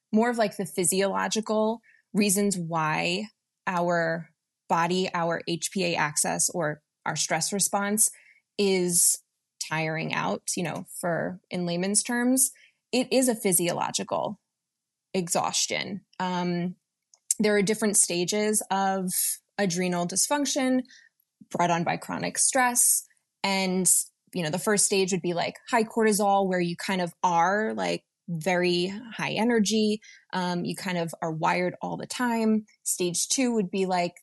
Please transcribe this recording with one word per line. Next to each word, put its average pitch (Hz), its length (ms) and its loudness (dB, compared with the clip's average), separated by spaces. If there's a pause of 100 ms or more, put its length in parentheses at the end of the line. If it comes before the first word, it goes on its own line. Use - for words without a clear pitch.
(100)
more 220 200 4
of, 233 80 -2
like, 208 180 0
the 202 80 -4
physiological 196 1160 0 (320)
reasons 202 420 2
why 165 680 -2 (400)
our 170 640 0 (400)
body, 180 420 2
our 170 340 -2
H 170 240 -4
P 190 140 -2
A 170 120 0
axis, 165 520 0
or 151 320 -4 (240)
our 156 100 -4
stress 160 380 -2
response 202 580 0 (460)
is 180 600 2 (500)
tiring 160 460 -4
out, 196 280 -2 (140)
you 185 60 -2
know, 175 240 -6 (120)
for, 175 420 -4 (100)
in 180 160 -4
layman's 185 360 0
terms, 247 500 2 (380)
it 247 220 0
is 254 160 4
a 233 60 2
physiological 185 1040 -2 (720)
exhaustion. 175 880 -2 (180)
Um, 180 580 -2 (640)
there 214 180 4
are 202 60 4
different 214 360 0
stages 208 720 0
of 190 420 0 (460)
adrenal 180 480 0
dysfunction 254 760 0 (680)
brought 175 200 2
on 170 140 2
by 165 120 -2
chronic 170 420 -6
stress. - 640 2 (400)
And, 190 460 2 (440)
you 180 80 -2
know, 151 80 -2
the 180 80 -2
first 202 280 2
stage 190 260 2
would 185 100 -2
be, 175 120 -2
like, - 220 -4 (140)
high 226 140 2
cortisol, 202 640 2
where 185 120 0
you 175 160 -2
kind 190 240 -4
of 175 120 -4 (100)
are, 190 520 2
like, 175 300 -4 (260)
very 175 640 2 (240)
high 147 160 -4
energy. 214 680 2 (340)
Um, 180 320 -2
you 170 100 -6
kind 180 220 -4
of 170 240 -4
are 165 100 -2
wired 175 480 0
all 175 160 -6
the - 100 -8
time. 220 600 0 (160)
Stage - 460 -2
two 247 260 0
would 202 160 0
be, 190 160 0
like, 180 260 0 (100)